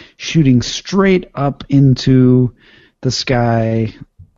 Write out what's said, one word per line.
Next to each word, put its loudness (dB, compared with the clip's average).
shooting 0
straight -2
up -6
into 2
the -4
sky, -2